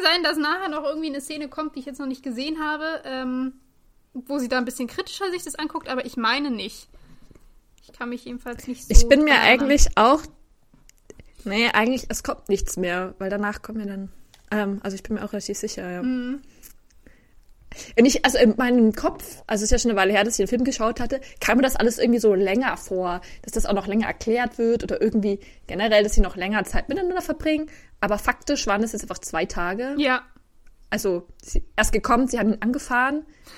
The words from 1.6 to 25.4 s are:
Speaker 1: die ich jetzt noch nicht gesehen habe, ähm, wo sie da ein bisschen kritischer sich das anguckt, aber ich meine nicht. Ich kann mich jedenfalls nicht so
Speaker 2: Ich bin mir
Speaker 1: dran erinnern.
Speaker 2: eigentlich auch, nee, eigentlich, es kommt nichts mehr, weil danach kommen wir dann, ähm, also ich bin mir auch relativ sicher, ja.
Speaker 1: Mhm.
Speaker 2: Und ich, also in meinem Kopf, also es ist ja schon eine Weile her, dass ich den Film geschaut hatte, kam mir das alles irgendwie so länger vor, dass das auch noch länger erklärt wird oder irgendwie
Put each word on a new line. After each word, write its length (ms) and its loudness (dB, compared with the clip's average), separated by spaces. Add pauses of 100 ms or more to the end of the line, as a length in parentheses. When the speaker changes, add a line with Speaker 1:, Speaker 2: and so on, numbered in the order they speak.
Speaker 1:
die 40 -10
ich 60 -14
jetzt 120 -14
noch 80 -8
nicht 160 -8
gesehen 420 -6
habe, 400 -6
ähm, 480 -6 (640)
wo 240 -6
sie 100 -2
da 80 0
ein 80 0
bisschen 240 -6
kritischer 420 -6
sich 140 -4
das 120 -10
anguckt, 340 -8
aber 160 -4
ich 100 -10
meine 340 0
nicht. 380 -8 (920)
Ich 100 -20
kann 160 -10
mich 160 -10
jedenfalls 420 -12
nicht 200 -10
so 60 -8
Speaker 2:
Ich 180 2
bin 140 6
mir 100 4
Speaker 1:
dran 100 4
erinnern. 220 4
Speaker 2:
eigentlich 300 6
auch, 260 4 (1200)
nee, 240 0
eigentlich, 400 2
es 140 -6
kommt 260 -8
nichts 300 0
mehr, 400 -4
weil 100 -4
danach 320 -2
kommen 200 -10
wir 60 -8
dann, 220 -8 (420)
ähm, 320 0
also 120 -6
ich 80 -12
bin 140 -4
mir 80 -4
auch 100 -8
relativ 240 -6
sicher, 320 -8
ja. 120 -6
Speaker 1:
Mhm. 380 -4 (1600)
Speaker 2:
Und 80 8
ich, 180 2
also 140 4
in 180 6
meinem 380 4
Kopf, 520 -6
also 160 -2
es 20 -2
ist 80 0
ja 60 6
schon 120 2
eine 100 2
Weile 120 4
her, 120 4
dass 100 -2
ich 40 -4
den 100 2
Film 160 0
geschaut 360 -2
hatte, 200 -2 (200)
kam 180 4
mir 40 6
das 140 2
alles 220 4
irgendwie 200 4
so 160 6
länger 440 2
vor, 420 -4 (220)
dass 100 -12
das 140 2
auch 80 2
noch 120 -2
länger 200 0
erklärt 500 -2
wird 280 2
oder 180 -4
irgendwie 360 0 (280)